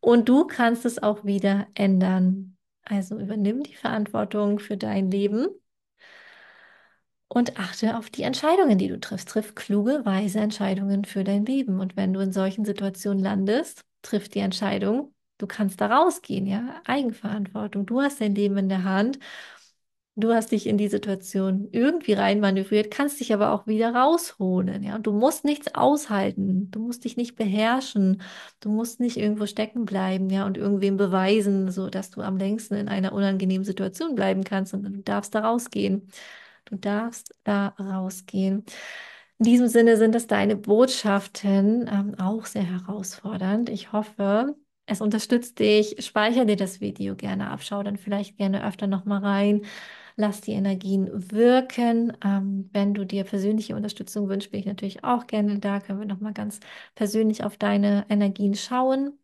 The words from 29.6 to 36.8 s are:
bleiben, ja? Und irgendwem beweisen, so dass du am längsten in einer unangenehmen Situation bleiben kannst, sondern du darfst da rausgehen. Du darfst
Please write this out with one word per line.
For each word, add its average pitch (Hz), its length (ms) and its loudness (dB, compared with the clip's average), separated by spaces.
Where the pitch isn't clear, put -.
bleiben, 190 440 0
ja? 190 160 0
Und 190 140 -2
irgendwem 196 380 0
beweisen, 190 720 2
so 190 180 -4
dass 190 220 -8
du - 120 -12
am 190 140 -4
längsten 202 380 -2
in 208 140 -4
einer 190 240 -2
unangenehmen 190 520 0
Situation 208 520 -4
bleiben 190 280 0
kannst, 196 280 -4
sondern 196 220 -6
du 196 80 -10
darfst 202 320 -4
da 220 60 2
rausgehen. 208 680 -2
Du 208 120 -12
darfst 208 580 -6